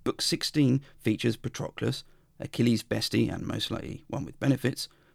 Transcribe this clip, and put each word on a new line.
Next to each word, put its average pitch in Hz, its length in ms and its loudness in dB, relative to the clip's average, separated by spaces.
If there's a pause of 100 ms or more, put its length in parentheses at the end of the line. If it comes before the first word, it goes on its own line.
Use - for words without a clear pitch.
Book - 180 -2
sixteen 139 580 4 (160)
features 110 400 0
Patroclus, - 680 -4 (380)
Achilles' 117 400 2
bestie 110 480 0
and 90 160 -6
most - 240 -4
likely - 380 -8
one - 160 -6
with - 160 -12
benefits, 131 480 0 (260)